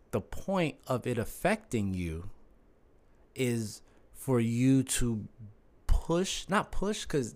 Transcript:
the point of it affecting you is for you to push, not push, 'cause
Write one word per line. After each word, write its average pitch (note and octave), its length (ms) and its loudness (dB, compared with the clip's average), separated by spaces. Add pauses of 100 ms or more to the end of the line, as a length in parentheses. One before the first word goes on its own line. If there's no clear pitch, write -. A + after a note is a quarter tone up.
(100)
the A2+ 100 -2
point - 560 -2 (100)
of B2 200 -2
it B2 120 -2
affecting A2+ 760 -2
you E2+ 360 -4 (1040)
is A#2+ 480 -2 (300)
for B2+ 280 0
you B2 420 4
to A#2 460 0 (580)
push, - 640 2
not G3 240 0
push, G#3 320 -2
'cause C3 320 -2